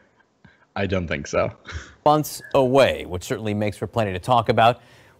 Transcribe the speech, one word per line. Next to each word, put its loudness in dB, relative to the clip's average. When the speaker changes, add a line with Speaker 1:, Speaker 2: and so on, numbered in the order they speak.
Speaker 1:
I -4
don't -2
think -6
so. -2
Speaker 2:
Months 0
away, 4
which -8
certainly -4
makes -4
for -8
plenty -4
to -6
talk 0
about 4